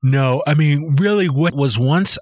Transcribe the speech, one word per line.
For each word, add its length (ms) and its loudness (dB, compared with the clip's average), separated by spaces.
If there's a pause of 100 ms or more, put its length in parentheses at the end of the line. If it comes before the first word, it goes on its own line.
No, 440 0
I 80 2
mean, 420 0
really, 320 2
what 260 0
was 240 -2
once 420 0